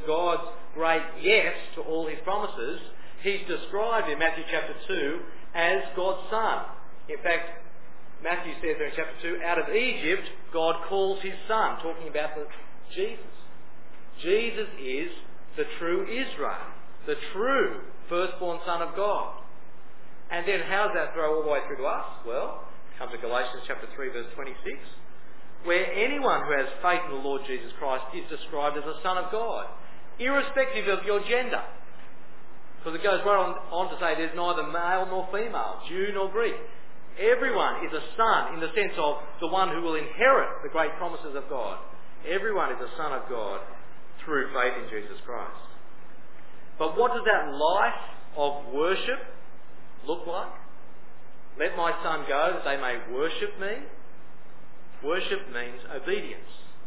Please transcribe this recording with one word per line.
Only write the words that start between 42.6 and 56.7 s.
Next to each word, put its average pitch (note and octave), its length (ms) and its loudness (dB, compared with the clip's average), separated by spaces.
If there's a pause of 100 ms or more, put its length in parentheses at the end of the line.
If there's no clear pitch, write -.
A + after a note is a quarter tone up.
is B2 80 -2
a A2+ 160 -2
son D3+ 160 0
of C3 160 -2
God G2+ 320 -2 (640)
through C#3+ 300 0
faith B2 200 2 (100)
in A2+ 60 -2
Jesus G2+ 360 -2
Christ. - 400 -2 (1120)
But D#3+ 200 0
what A#3+ 160 4
does A3 120 0
that D#3 300 4
life F#3 480 2 (340)
of C#3+ 360 0
worship F#3+ 480 0 (840)
look D#3+ 220 -2
like? F3 240 -2 (1080)
"Let F3 200 2
my E3+ 140 2 (120)
son D#3 240 0
go D3+ 260 2
that E3 120 -2
they C#3 120 0
may B2 220 0 (160)
worship D#3+ 440 0
me." G#3+ 280 -2 (1160)
Worship F3+ 500 0
means A#2+ 280 -2 (120)
obedience. D#3 580 -2 (360)